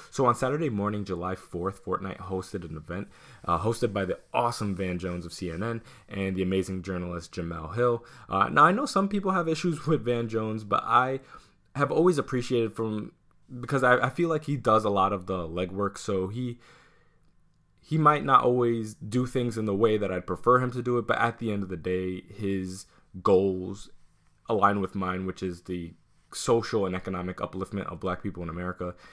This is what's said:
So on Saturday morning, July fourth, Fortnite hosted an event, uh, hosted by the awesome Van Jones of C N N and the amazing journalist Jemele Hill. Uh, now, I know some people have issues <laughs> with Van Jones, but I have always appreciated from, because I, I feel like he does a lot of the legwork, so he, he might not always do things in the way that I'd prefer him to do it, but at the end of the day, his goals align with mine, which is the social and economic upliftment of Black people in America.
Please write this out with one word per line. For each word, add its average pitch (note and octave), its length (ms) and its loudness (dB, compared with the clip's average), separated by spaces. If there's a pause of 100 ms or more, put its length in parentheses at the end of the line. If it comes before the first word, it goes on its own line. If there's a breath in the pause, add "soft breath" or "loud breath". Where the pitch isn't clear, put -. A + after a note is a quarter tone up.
(100)
So C#3 140 0
on A#2+ 100 6
Saturday C#3+ 360 -2
morning, G#2 340 -2
July F2+ 300 -4
fourth, - 500 -6
Fortnite F#2 360 -6
hosted F#2 480 -6
an D#2 100 -10
event, F2 300 -8 (360 loud breath)
uh, E2+ 140 2
hosted A2+ 340 0
by G2 140 -2
the F#2 120 -2 (140)
awesome A#2+ 420 0
Van F2+ 240 -2
Jones F2+ 280 -6
of - 80 -14
C F2+ 160 -6
N E2+ 120 -6
N A#2 200 -6 (260 loud breath)
and F#2+ 260 -4
the F#2 80 0
amazing F#2 400 0
journalist F2 500 -6
Jemele E2 420 -6
Hill. A#2+ 280 0 (280 loud breath)
Uh, G#2 180 2
now, D3 160 6
I E3+ 80 8
know B3+ 140 0
some G3 240 0
people G3 220 0
have F3 140 0
issues D#3+ 400 0
<laughs> - 0 -
with D3 160 4
Van A#2 240 0
Jones, A2 380 -2
but G2+ 220 0
I C3 340 2 (540 loud breath)
have C#3+ 180 0
always E3 240 6
appreciated A#2+ 580 0
from, G#2+ 380 -4 (480)
because B2+ 240 0
I, B2 220 6
I - 20 -2
feel E3+ 220 0
like D#3 140 -2
he C#3+ 120 -2
does A2 300 4
a G#2 40 4
lot G2 220 4
of F#2 140 -4
the F#2 200 -4
legwork, F#2+ 520 -2
so F#2+ 300 -2
he, A#2+ 300 -6 (1300 soft breath)
he D#3 120 0
might D3+ 260 6
not C3 180 6
always A#2 520 2
do B2 320 0
things A#2+ 320 0
in A2 80 0
the G2+ 80 2
way G#2+ 240 6
that G2 120 0
I'd F2+ 160 -4
prefer A#2+ 320 4
him B2+ 120 0
to A#2+ 120 -4
do B2 140 0
it, A2+ 100 0
but A#2 120 2
at A#2 200 0
the A2 140 -2
end G2+ 100 -2
of F#2 60 -6
the F#2 80 -6
day, F#2 460 -2 (100)
his F#2+ 540 -4 (360 soft breath)
goals F#2+ 680 2 (580)
align G2+ 320 4
with F#2+ 140 -4
mine, F#2 320 -4
which F#2 160 -6
is F2 220 -6
the F2 280 -8 (400)
social A2+ 540 0
and F#2 100 -2
economic F2+ 400 -6
upliftment - 560 -6
of E2+ 80 -12
Black F2+ 220 -4
people F2+ 200 -8
in E2 60 -6
America. F2+ 460 -8 (180 loud breath)